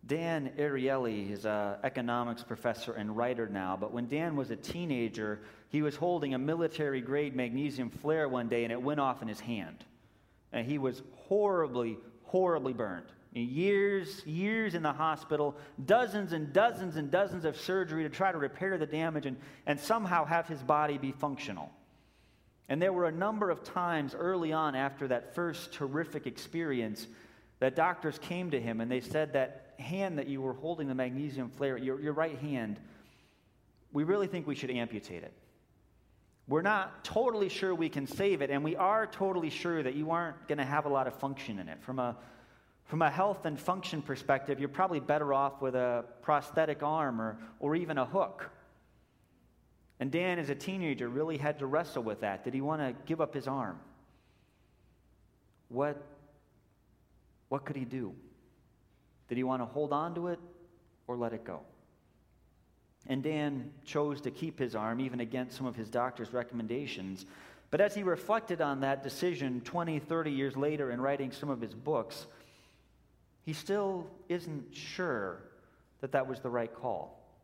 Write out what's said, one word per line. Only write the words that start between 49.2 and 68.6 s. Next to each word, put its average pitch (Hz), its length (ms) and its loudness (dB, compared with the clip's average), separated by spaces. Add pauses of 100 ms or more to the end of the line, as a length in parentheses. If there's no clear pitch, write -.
And 135 120 -2
Dan, 175 280 2
as 143 100 -2
a 139 60 0
teenager, 160 540 -2
really 151 280 0
had 147 220 0
to 139 60 -2
wrestle 147 380 0
with 107 180 -2
that. 101 220 0
Did 127 100 -2
he 135 80 0
wanna 147 320 0 (120)
give 160 140 0
up 156 140 2
his 139 140 -2
arm? 113 320 -2 (1900)
What, 143 340 -2 (1500)
what 135 160 -2
could 147 100 -6
he 131 80 -4
do? 120 320 -6 (1120)
Did 120 100 -2
he 127 60 2
wanna 127 220 0
hold 147 260 -2
on 160 240 0
to 175 120 -2
it 175 120 -2 (680)
or 123 100 -4
let 117 160 -2
it 107 100 -10
go? 85 160 -8 (1500)
And 135 160 -2
Dan 147 480 -2 (140)
chose 147 360 0
to 127 100 -4
keep 160 280 -6
his 120 160 -2
arm, 110 240 0
even 127 200 -2
against 123 380 -4
some 135 80 -4
of 117 100 -4
his 110 140 -8
doctor's 120 440 -2
recommendations. 117 920 -4 (460)
But - 100 4
as 208 140 4
he 208 80 -4
reflected 185 580 0